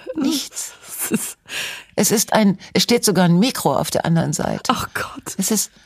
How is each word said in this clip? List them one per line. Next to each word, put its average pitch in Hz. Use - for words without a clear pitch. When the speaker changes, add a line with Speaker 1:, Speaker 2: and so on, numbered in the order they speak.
Speaker 1:
Nichts. -
Speaker 2:
Es -
ist -
Speaker 1:
Es -
ist 220
ein, 196
es -
steht 240
sogar 185
ein 170
Mikro 170
auf -
der -
anderen 165
Seite. -
Speaker 2:
Ach 190
Gott. -
Speaker 1:
Es 196
ist, 214